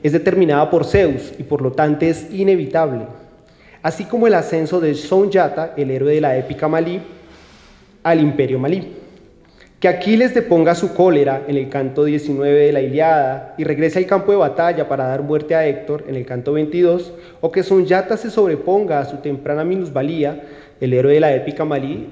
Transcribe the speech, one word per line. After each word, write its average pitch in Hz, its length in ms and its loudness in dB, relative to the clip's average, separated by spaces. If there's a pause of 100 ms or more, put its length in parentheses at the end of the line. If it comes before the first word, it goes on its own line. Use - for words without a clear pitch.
es 147 100 2
determinada 156 580 2
por 165 140 2
Zeus 165 540 0
y - 40 -14
por 135 200 -4
lo 127 100 -2
tanto 151 320 0
es 165 280 -2
inevitable, 160 720 0 (760)
así 165 220 -6
como 233 220 0
el 214 80 6
ascenso 165 440 -2
de 156 160 0
Son 190 360 0
Yata, 160 460 0
el 139 140 -2
héroe 135 240 0
de 156 60 2
la 135 160 0
épica 143 320 -4
malí, 165 320 -2 (1000)
al 165 180 4
imperio 131 380 2
malí. 160 400 -4 (840)
Que 185 80 4
Aquiles 214 460 2
deponga 170 400 4
su 175 180 -2
cólera 143 560 2
en 143 80 -2
el 135 140 -4
canto 139 340 -2
diecinueve 147 640 2
de 143 60 4
la 139 100 0
Ilíada 139 760 0
y 156 80 -4
regrese 156 340 0
al 185 60 0
campo 196 260 2
de 202 60 4
batalla 165 500 0
para 135 200 -2
dar 139 160 -4
muerte 151 320 -2
a 160 120 2
Héctor 143 400 -4
en 135 100 -8
el 123 100 -8
canto 127 260 -6
veintidós, 170 640 0 (260)
o 165 100 -2
que 190 120 0
Son 185 240 4
Yata 190 320 0
se 220 120 -8
sobreponga 180 680 0
a 127 60 -6
su 143 100 -10
temprana 147 480 -4
minusvalía, 160 800 -4 (400)
el 127 100 0
héroe 139 220 4
de 156 60 6
la 147 140 4
épica 147 300 -4
malí 143 480 -6